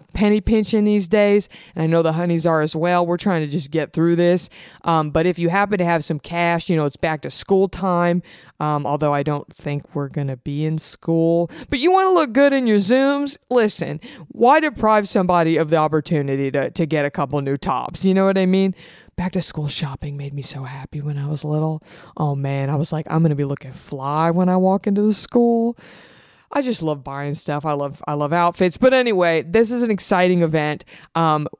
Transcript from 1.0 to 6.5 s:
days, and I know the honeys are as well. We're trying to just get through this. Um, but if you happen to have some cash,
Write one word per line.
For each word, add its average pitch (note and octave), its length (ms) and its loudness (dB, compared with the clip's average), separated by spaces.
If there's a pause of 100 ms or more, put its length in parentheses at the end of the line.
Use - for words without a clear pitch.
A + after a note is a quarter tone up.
days, G#3 400 2 (260)
and D#3+ 80 -4
I D#3+ 40 0
know E3 160 4
the D#3+ 100 2
honeys E3+ 340 0
are D#3+ 140 2
as D3+ 140 -2
well. F3 320 0
We're F3 100 0
trying E3+ 260 0
to D3+ 40 -4
just C#3+ 240 -6
get D3+ 220 -4
through E3+ 240 2
this. F3 340 2 (340)
Um, D#3+ 260 0
but D#3+ 140 0
if F3 140 0
you E3+ 120 0
happen G3 280 0
to F3+ 60 0
have E3+ 200 0
some D#3 140 -4
cash, E3+ 500 -4